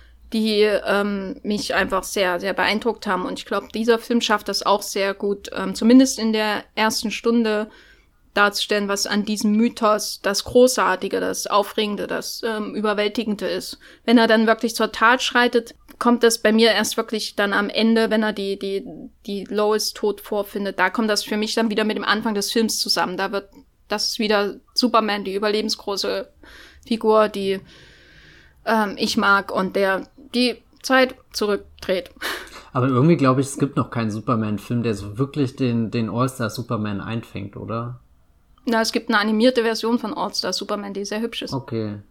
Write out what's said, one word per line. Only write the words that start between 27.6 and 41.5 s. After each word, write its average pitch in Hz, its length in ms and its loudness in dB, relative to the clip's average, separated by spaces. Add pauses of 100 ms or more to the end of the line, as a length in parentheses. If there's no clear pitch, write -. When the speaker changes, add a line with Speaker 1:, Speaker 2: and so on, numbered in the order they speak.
Speaker 1:
ähm, 220 320 2
ich - 200 0
mag 196 340 2
und 185 240 -2
der 190 320 0 (280)
die 240 260 2 (220)
Zeit 262 320 2 (160)
zurückdreht. 202 800 -4 (600)
Speaker 2:
Aber 127 140 2
irgendwie 139 300 6
glaub 131 220 4
ich, 131 80 0
es - 100 -10
gibt 139 200 0
noch 131 120 -2
keinen 113 220 -4
Superman-Film, 110 720 -2
der 117 100 0
so 101 240 -8
wirklich 135 380 -2
den, 117 340 0
den 113 200 -2
All-Star 120 400 -2
Superman 107 520 -4
einfängt, 104 560 -8
oder? 117 440 -8 (640)
Speaker 1:
Na, 226 160 0
es 226 100 -2
gibt 226 180 -2
eine 226 100 2
animierte 220 440 2
Version 226 340 0
von 220 160 -4
All-Star 185 400 -4
Superman, 202 400 -6
die 196 120 -6
sehr 214 160 -4
hübsch 233 220 -6
ist. - 100 -10